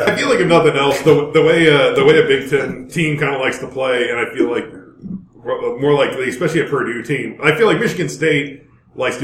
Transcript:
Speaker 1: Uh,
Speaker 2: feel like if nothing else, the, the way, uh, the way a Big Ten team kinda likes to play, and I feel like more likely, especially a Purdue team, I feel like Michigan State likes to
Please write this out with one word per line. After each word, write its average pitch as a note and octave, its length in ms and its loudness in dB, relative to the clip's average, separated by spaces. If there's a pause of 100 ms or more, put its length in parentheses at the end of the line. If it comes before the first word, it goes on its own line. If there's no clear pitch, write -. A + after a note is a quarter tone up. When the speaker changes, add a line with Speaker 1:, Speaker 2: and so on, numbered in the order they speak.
Speaker 1:
Uh, D3 160 0
Speaker 2:
feel - 100 -4
like A3 140 2
if E3+ 60 0
nothing D3+ 280 4
else, C#3 280 0
the, D3 280 4
the D#3 100 4
way, D#3+ 320 4
uh, B2+ 200 4
the C#3 100 2
way D#3 160 6
a D3+ 80 4
Big C3+ 220 0
Ten C3 400 -4
team D#3 280 -2
kinda C#3 200 -2
likes C3 220 -4
to C3+ 80 -10
play, B2+ 420 -2
and A#2+ 100 -4
I A2+ 60 -2 (100)
feel - 160 0
like A2 140 -4 (1160)
more C#3+ 140 2
likely, C3 360 0
especially E3 320 -2
a A#2 40 -2
Purdue A#2+ 360 -4
team, A#2+ 400 -6
I D3 140 2
feel A3+ 120 2
like F3 120 2
Michigan F3+ 300 -4
State D3 540 -4 (320)
likes B2+ 220 -4
to C3 60 -6